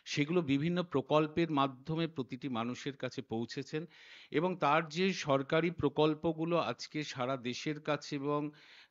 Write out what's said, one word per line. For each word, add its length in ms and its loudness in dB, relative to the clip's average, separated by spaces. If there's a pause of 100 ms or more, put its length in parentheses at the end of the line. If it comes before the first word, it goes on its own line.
সেগুলো 380 0
বিভিন্ন 400 2
প্রকল্পের 680 2
মাধ্যমে 580 0
প্রতিটি 400 -6
মানুষের 480 -4
কাছে 260 -6
পৌঁছেছেন। 600 -6 (480)
এবং 260 2
তার 320 4
যে 180 0 (120)
সরকারি 520 2
প্রকল্পগুলো 920 0
আজকে 420 -6
সারা 380 -4
দেশের 380 -4
কাছে 360 -4
এবং 240 -2 (500)